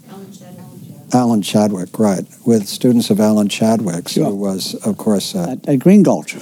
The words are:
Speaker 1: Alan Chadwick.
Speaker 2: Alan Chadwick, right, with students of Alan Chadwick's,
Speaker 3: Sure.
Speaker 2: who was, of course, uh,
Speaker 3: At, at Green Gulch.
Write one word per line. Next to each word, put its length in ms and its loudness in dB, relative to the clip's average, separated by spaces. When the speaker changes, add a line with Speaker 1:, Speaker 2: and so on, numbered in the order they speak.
Speaker 1:
Alan 240 -20
Chadwick. 840 -14
Speaker 2:
Alan 280 2
Chadwick, 560 -2
right, 260 0
with 220 2
students 420 2
of 80 2
Alan 300 2
Chadwick's, 640 -2
Speaker 3:
Sure. 140 0
Speaker 2:
who 100 -4
was, 380 -6
of 120 -4
course, 360 -2
uh, 160 -4
Speaker 3:
At, 40 -12
at 120 2
Green 240 6
Gulch. 380 -2